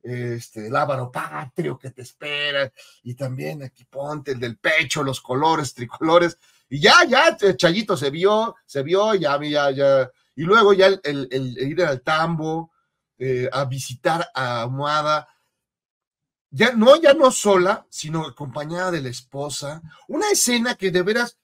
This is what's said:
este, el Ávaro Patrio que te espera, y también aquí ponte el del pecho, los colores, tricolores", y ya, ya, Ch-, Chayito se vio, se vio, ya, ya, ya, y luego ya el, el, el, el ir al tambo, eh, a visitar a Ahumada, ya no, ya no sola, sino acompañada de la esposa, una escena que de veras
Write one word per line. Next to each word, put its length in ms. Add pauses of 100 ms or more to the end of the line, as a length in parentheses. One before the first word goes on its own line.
este, 640
el 80
Ávaro 340
Patrio 680
que 120
te 120
espera, 720 (300)
y 120
también 480
aquí 220
ponte 480
el 80
del 180
pecho, 440
los 180
colores, 540
tricolores", 640 (300)
y 120
ya, 260
ya, 300
Ch-, 200
Chayito 400
se 140
vio, 540
se 180
vio, 320
ya, 280
ya, 280
ya, 400 (240)
y 80
luego 300
ya 140
el, 180
el, 260
el, 280
el 100
ir 160
al 180
tambo, 720 (460)
eh, 340
a 120
visitar 680
a 280
Ahumada, 640 (1200)
ya 220
no, 280
ya 140
no 160
sola, 580
sino 380
acompañada 640
de 120
la 60
esposa, 760 (260)
una 220
escena 440
que 160
de 120
veras 420